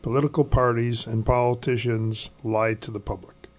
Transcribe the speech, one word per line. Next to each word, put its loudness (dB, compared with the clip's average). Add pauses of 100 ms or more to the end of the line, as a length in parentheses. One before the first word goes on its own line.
political 2
parties 2
and -2
politicians 0 (120)
lie 0
to -10
the -8
public. -10 (240)